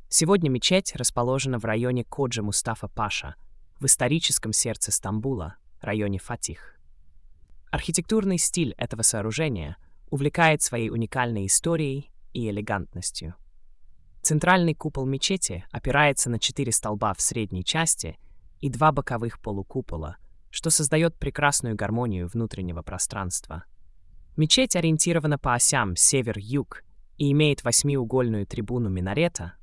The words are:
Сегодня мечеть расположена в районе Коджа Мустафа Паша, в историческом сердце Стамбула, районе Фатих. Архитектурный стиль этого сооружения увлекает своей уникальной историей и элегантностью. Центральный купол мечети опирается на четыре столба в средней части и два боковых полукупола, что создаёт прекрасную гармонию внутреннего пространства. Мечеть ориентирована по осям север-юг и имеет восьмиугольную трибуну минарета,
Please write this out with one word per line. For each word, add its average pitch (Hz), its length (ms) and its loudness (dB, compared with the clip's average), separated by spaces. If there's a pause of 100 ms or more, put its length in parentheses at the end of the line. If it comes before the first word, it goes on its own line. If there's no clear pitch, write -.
Сегодня 170 400 4
мечеть 151 460 2
расположена 127 640 0
в 110 60 -4
районе 120 400 0
Коджа 123 360 -2
Мустафа 104 460 -2
Паша, 98 480 -4 (440)
в 139 60 -4
историческом 131 680 2
сердце - 400 -2
Стамбула, 107 680 -4 (220)
районе 104 380 -2
Фатих. - 540 -10 (1000)
Архитектурный 185 680 0
стиль 160 400 0
этого 113 240 -6
сооружения 110 720 0 (340)
увлекает 156 520 4
своей 117 280 0
уникальной 117 560 -2
историей 143 640 0 (220)
и 113 180 -4
элегантностью. 98 840 -6 (840)
Центральный 170 520 4
купол 143 320 -4
мечети 135 680 -2
опирается 139 580 2
на 113 100 0
четыре 123 320 -2
столба 107 420 0
в - 60 -8
средней 101 460 -2
части 160 520 0 (440)
и 143 80 -2
два 143 240 4
боковых 117 480 -4
полукупола, 95 720 -6 (360)
что - 180 -2
создаёт 160 500 2
прекрасную 139 560 0
гармонию 101 540 -2
внутреннего 92 520 -4
пространства. - 840 -6 (720)
Мечеть 185 400 4
ориентирована 160 600 2
по 127 160 0
осям 117 440 2
север-юг 117 840 0 (360)
и 143 140 2
имеет 147 340 4
восьмиугольную 120 840 0
трибуну 120 420 -2
минарета, 95 720 -2